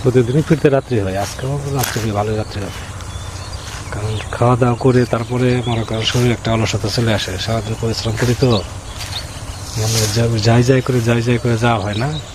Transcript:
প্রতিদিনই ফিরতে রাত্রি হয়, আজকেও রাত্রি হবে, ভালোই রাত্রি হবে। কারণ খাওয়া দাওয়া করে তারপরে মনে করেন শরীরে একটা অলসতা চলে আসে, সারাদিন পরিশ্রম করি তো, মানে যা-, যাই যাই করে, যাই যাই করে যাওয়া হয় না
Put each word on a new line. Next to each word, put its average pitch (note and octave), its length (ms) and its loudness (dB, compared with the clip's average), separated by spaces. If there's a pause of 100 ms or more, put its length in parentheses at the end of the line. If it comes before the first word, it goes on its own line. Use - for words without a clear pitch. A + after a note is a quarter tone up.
প্রতিদিনই B2+ 380 4
ফিরতে D3+ 280 4
রাত্রি B2+ 300 2
হয়, F#2+ 180 -2
আজকেও C3 420 -4 (140)
রাত্রি B2 280 -2
হবে, A2 100 -2
ভালোই G#2 240 0
রাত্রি G#2+ 260 -6
হবে। F2+ 200 -10 (1080)
কারণ G#2+ 200 -4 (200)
খাওয়া B2 240 4
দাওয়া A#2+ 240 2
করে B2 260 4
তারপরে B2 640 0
মনে A2+ 160 0
করেন A2 200 -4
শরীরে A#2+ 300 2
একটা G#2+ 200 -4
অলসতা A2 360 0
চলে A2+ 240 0
আসে, G2+ 260 -2
সারাদিন A2+ 420 -2
পরিশ্রম A2+ 340 -2
করি A#2+ 240 2
তো, B2+ 120 4 (1300)
মানে A2 220 0 (140)
যা-, A#2 300 2
যাই A#2 200 6
যাই B2+ 180 4
করে, B2+ 200 0
যাই A#2 200 2
যাই A#2+ 160 2
করে A#2 200 0
যাওয়া A#2 260 2
হয় G2+ 140 -2
না B2+ 120 -2 (240)